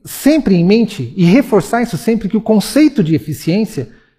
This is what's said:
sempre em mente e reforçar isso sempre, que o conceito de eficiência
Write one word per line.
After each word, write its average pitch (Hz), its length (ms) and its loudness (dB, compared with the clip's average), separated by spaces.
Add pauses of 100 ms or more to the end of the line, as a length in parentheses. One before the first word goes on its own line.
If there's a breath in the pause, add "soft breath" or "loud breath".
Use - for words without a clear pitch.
sempre 277 480 0
em 170 100 2
mente 185 540 0
e 175 80 2
reforçar 220 560 2
isso 240 160 -6
sempre, 226 320 -2
que 220 80 -2
o 208 40 -2
conceito 220 640 2
de 156 120 0
eficiência 160 760 -4 (280 soft breath)